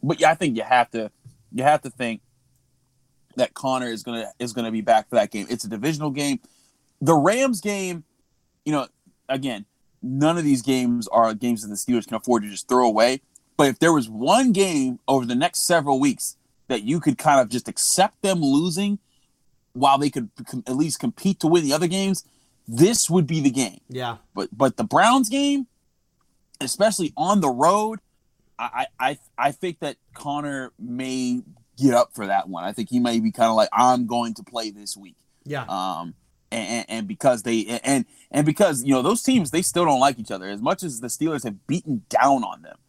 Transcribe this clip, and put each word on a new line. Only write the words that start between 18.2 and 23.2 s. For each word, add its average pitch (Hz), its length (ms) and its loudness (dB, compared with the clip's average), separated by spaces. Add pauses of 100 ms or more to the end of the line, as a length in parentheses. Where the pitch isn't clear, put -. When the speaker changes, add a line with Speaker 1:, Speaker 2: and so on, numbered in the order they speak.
Speaker 1:
them 190 200 0
losing 175 560 0 (760)
while 139 220 4
they 143 140 0
could 123 180 -8 (160)
com-, 123 220 -10
at 127 100 -4
least 151 220 -2
compete 175 420 -2
to - 60 0
win 165 180 4
the 139 80 0
other 156 140 0
games, 190 380 -2 (440)
this 165 400 4
would 165 180 2